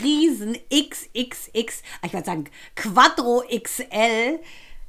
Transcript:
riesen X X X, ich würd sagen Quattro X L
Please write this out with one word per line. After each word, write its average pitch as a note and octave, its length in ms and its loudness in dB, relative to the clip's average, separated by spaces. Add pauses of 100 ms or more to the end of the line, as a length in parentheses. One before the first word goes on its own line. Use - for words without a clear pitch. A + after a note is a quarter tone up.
riesen B3+ 560 2 (100)
X - 460 0
X B3 400 -6
X, A3+ 280 -4 (220)
ich F3 80 -8
würd F3+ 140 -6
sagen D#3+ 180 -4 (300)
Quattro A#3+ 760 4
X - 320 -6 (100)
L A#3 500 2 (480)